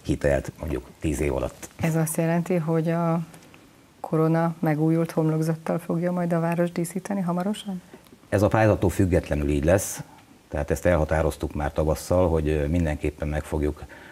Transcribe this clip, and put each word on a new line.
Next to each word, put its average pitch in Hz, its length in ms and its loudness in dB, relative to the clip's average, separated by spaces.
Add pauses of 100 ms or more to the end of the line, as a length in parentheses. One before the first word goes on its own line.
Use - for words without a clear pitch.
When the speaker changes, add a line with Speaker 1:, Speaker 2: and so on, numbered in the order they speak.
Speaker 1:
hitelt 69 560 0
mondjuk 76 280 -6 (140)
tíz 73 200 -2
év 71 140 0
alatt. - 340 -6 (120)
Speaker 2:
Ez 160 160 2
azt 156 200 -2
jelenti, 170 380 0
hogy 165 360 0
a 170 300 0 (800)
korona 165 580 2
megújult 160 520 2
homlokzattal 160 680 0
fogja 175 340 -2
majd 175 200 -2
a 165 80 2
város 170 320 0
díszíteni 185 480 -4
hamarosan? 180 640 -4 (460)
Speaker 1:
Ez 101 140 2
a 104 60 6
pályázattól 104 420 2
függetlenül 80 580 0
így 73 160 0
lesz, 92 380 2 (460)
tehát 73 220 -4
ezt - 160 0
elhatároztuk 78 680 0
már 73 180 -4
tavasszal, 82 560 2
hogy, 78 200 0
ö, 76 180 0
mindenképpen 76 640 -2
meg 73 160 -4
fogjuk, 73 380 -4 (300)